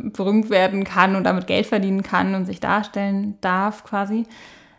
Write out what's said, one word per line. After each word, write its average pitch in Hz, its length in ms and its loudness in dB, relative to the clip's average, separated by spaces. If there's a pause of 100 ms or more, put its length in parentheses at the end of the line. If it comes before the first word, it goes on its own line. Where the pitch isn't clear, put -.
berühmt 208 460 0
werden 196 360 2
kann 190 320 2
und 185 80 0
damit 185 220 0
Geld 196 180 2
verdienen 196 360 0
kann 190 320 0
und 185 120 -2
sich 185 160 -10
darstellen 202 800 -2
darf 190 420 -2
quasi. 208 420 -2 (540)